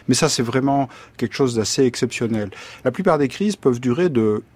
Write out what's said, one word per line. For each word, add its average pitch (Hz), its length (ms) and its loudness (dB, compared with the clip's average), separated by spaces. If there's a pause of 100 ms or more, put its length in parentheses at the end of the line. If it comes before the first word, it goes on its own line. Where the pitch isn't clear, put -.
Mais 123 60 4
ça, 147 160 2
c'est 135 140 -2
vraiment 135 460 0 (280)
quelque 120 160 -4
chose 127 220 0
d'assez 113 300 0
exceptionnel. 113 680 -2 (320)
La 127 80 0
plupart 175 260 0
des 143 100 2
crises 196 280 -2
peuvent 123 240 0
durer 127 300 2
de 110 340 2 (120)